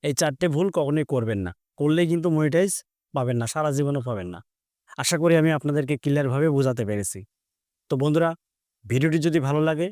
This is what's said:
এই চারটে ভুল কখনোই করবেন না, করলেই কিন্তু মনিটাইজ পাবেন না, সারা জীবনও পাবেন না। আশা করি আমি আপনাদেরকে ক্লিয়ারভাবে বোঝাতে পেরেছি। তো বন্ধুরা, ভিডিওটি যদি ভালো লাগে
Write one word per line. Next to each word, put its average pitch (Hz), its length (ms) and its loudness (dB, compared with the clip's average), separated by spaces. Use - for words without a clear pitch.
এই 147 100 -2
চারটে 151 340 0
ভুল 160 240 2
কখনোই 151 340 0
করবেন 113 340 -2
না, 90 120 -4
করলেই 156 320 2
কিন্তু 170 220 0
মনিটাইজ 160 420 2
পাবেন 127 240 0
না, 117 100 -2
সারা 151 240 -2
জীবনও 143 300 0
পাবেন 110 260 -6
না। 87 120 -12
আশা 143 200 -2
করি 165 180 4
আমি 160 160 4
আপনাদেরকে 147 460 -2
ক্লিয়ারভাবে 143 520 0
বোঝাতে 131 360 0
পেরেছি। 101 340 -4
তো - 60 0
বন্ধুরা, 151 320 2
ভিডিওটি 139 340 0
যদি 160 200 2
ভালো 143 220 0
লাগে 160 300 -2